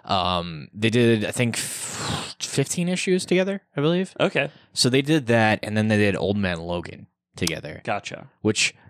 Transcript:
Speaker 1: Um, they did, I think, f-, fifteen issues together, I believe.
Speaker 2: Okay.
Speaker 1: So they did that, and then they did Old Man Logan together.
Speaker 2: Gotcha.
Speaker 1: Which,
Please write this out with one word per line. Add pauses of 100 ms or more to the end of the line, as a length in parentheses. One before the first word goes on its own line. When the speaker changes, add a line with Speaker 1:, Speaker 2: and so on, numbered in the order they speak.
Speaker 1:
Um,
they
did,
I
think,
f-,
fifteen
issues
together, (160)
I
believe.
Speaker 2:
Okay. (240)
Speaker 1:
So
they
did
that,
and
then
they
did
Old
Man
Logan (300)
together.
Speaker 2:
Gotcha. (140)
Speaker 1:
Which, (160)